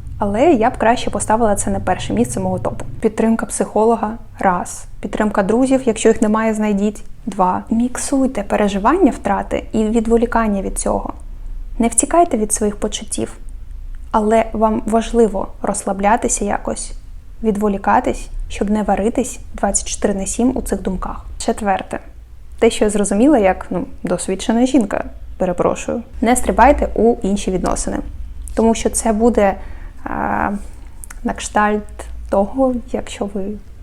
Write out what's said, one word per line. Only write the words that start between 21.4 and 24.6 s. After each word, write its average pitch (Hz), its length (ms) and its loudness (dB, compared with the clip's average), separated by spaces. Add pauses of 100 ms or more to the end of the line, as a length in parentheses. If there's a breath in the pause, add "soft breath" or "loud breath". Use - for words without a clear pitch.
Те, 226 120 6
що - 140 2
я 214 60 4
зрозуміла 208 480 4
як, 185 320 2
ну, 180 160 -4 (160)
досвідчена 220 640 0